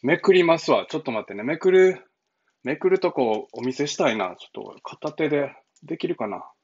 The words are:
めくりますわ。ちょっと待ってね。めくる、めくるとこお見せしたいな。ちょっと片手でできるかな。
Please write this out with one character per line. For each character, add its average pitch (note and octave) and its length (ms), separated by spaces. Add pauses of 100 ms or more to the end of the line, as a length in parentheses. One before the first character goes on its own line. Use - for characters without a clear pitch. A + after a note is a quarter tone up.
め D3+ 160
く F#3+ 160
り F#3 100
ま E3 140
す - 140
わ。 G#2 180
ち - 60
ょ - 40
っ - 40
と C3 80
待 A2 120
っ - 20
て G2 100
ね。 G#2 80
め D3+ 140
く F#3 140
る、 F#3 400 (520)
め C3+ 120
く F#3 140
る F#3 100
と F3+ 120
こ A2 420
お A#2+ 80
見 B2+ 120
せ C#3+ 140
し - 80
た E3 140
い A2 80
な。 F#2 180
ち - 100 (120)
ょ G2+ 160
っ - 0
と - 80
片 - 320
手 D#3 160
で C#3+ 260 (280)
で D#3+ 140
き - 100
る E3 80
か A2 120
な。 F#2 240 (120)